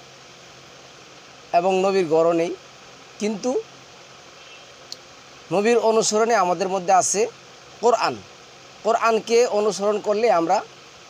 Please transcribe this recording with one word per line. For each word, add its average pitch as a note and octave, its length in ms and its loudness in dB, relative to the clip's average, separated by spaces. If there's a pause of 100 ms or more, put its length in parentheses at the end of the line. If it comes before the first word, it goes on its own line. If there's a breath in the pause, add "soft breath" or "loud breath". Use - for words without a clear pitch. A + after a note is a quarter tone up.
(1500)
এবং F#3 280 2
নবীর F#3+ 240 0
গরও D#3+ 280 2
নেই, E3+ 220 -2 (640)
কিন্তু A3+ 420 -4 (1900)
নবীর G#3+ 240 2
অনুসরণে A3 580 0
আমাদের F3+ 340 0
মধ্যে F#3+ 240 -2
আছে F#3 340 2 (540)
কোরআন। F#3+ 340 0 (680)
কোরআনকে A3+ 600 2
অনুসরণ G#3 540 -2
করলে G#3 320 0
আমরা F3 320 0 (460)